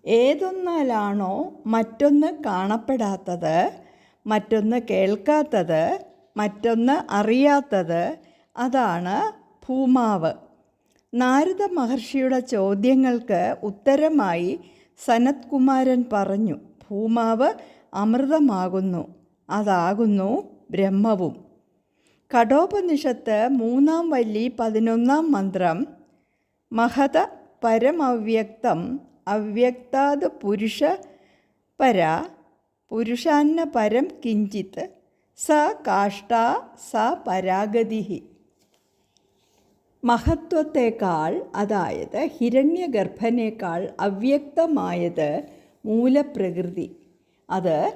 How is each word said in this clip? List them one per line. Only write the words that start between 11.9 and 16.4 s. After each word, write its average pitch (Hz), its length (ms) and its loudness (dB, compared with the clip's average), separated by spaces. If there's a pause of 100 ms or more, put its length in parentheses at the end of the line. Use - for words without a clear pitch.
ചോദ്യങ്ങൾക്ക് 226 1200 0
ഉത്തരമായി 214 1000 0 (440)
സനത്കുമാരൻ 262 1080 2
പറഞ്ഞു, 196 480 -2 (300)